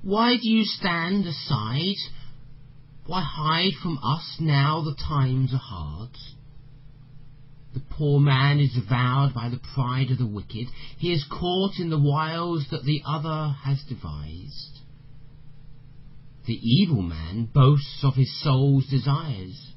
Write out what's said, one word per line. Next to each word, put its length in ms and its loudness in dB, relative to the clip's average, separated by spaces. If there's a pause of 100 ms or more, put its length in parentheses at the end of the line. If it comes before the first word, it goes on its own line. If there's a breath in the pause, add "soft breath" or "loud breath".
why 340 4
do 120 0
you 160 6
stand 600 0
aside? 720 -2 (1080 loud breath)
Why 180 -2
hide 480 0 (100)
from 160 -2
us 420 -2
now 420 4
the 140 -4 (120)
times 460 2
are 20 0
hard? 540 -8 (1600)
The 80 -6
poor 400 2
man 400 6
is 140 4
devoured 600 2
by 140 -4
the 120 -4 (140)
pride 360 0
of 80 2
the 80 0
wicked. 400 -6 (320 loud breath)
He 140 0
is 180 2
caught 480 0
in 100 -2
the 100 2
wiles 720 2
that 140 -6
the 220 0
other 480 -2 (100)
has 240 0
devised. 920 -10 (1700)
The 160 -2
evil 400 4
man 520 -4
boasts 480 6
of 120 2
his 280 0
soul's 440 4
desires. 920 -2